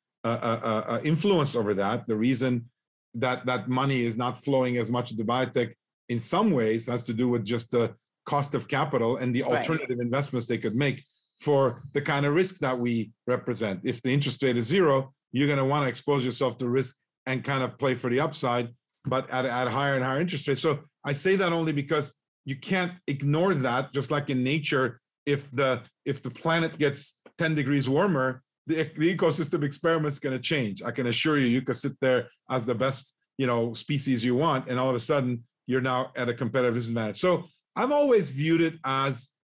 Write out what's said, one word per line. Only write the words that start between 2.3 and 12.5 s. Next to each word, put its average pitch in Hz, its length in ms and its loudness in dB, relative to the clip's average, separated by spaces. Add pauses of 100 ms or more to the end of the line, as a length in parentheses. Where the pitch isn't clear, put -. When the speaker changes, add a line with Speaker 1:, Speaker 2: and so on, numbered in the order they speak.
Speaker 1:
that 123 320 -2
that 123 220 -2
money 127 340 0
is 117 140 -2
not 123 260 -4
flowing 127 360 2
as 113 120 -2
much 120 220 -2
into 110 120 -4
biotech 123 500 0 (360)
in 120 80 -2
some 196 320 2
ways 113 360 2
has 120 180 -2
to 117 100 -4
do 123 160 2
with 117 160 0
just 117 240 -2
the 117 240 2 (320)
cost 143 280 0
of 117 140 -4
capital 135 480 0
and 123 180 -2
the 127 80 0
Speaker 2:
Right. 123 140 0
Speaker 1:
alternative 131 440 -2
investments 123 460 -2
they 117 120 -2
could 110 180 -2
make 139 260 0 (360)
for 135 440 2 (120)
the 143 80 0
kind 143 240 0
of 147 80 2
risk 185 260 2